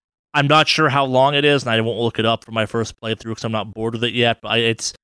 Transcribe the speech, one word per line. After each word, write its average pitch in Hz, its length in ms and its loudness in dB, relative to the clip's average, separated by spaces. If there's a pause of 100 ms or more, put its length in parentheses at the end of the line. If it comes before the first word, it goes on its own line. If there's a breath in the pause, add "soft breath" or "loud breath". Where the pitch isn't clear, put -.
(340)
I'm 147 120 2
not 151 220 4
sure 156 200 2
how 139 160 0
long 131 300 2
it 143 100 2
is, 147 180 4
and 123 80 -4
I 113 100 2
won't 113 180 -2
look 117 200 -2
it 113 80 2
up 113 180 0
for 113 80 -20
my 113 140 0
first 113 340 -6
playthrough 113 360 -8
'cause - 80 -10
I'm 113 80 -6
not 107 220 -6
bored 113 200 -6
with 113 100 -6
it 117 100 -4
yet, 117 260 0
but 107 80 -12
I, 110 100 0
it's, 117 340 -2 (100)